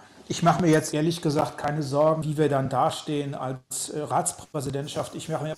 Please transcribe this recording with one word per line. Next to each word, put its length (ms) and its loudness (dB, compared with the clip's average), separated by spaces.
Ich 140 -6
mache 220 4
mir 80 6
jetzt 200 4
ehrlich 300 0
gesagt 380 0
keine 240 -2
Sorgen, 400 4
wie 120 -2
wir 140 4
dann 180 2
dastehen 680 0
als, 540 -8
äh, 100 -6
Ratspräsidentschaft. 1120 -4
Ich 160 -10
mache 140 -4
mir 140 -6